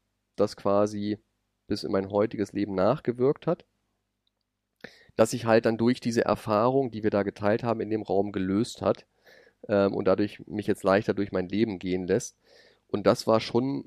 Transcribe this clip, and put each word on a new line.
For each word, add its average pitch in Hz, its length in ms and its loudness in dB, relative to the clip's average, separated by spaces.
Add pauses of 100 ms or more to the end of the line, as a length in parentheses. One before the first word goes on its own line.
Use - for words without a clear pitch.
(340)
das 107 220 0
quasi 104 640 0 (500)
bis - 160 -4
in - 80 -6
mein 98 180 0
heutiges 104 420 0
Leben 101 220 -2
nachgewirkt 123 720 0
hat, 165 200 -4 (1500)
dass 110 160 4
sich 117 140 -6
halt 113 200 6
dann 113 140 0
durch 117 220 0
diese 117 240 0
Erfahrung, 117 640 0
die 110 140 -6
wir 107 60 0
da 101 120 2
geteilt 104 400 -2
haben, 113 180 -2
in 104 100 -6
dem 110 120 -2
Raum 101 300 -2
gelöst 98 500 -2
hat, 98 240 0 (640)
ähm, 101 260 2
und 101 100 -4
dadurch 101 420 0
mich 104 200 -8
jetzt - 180 -2
leichter 101 300 2
durch 98 180 -4
mein 92 160 -2
Leben 101 300 0
gehen 92 280 -4
lässt. 95 300 -2 (520)
Und 104 180 -2
das 95 200 2
war 110 140 4
schon 135 460 -2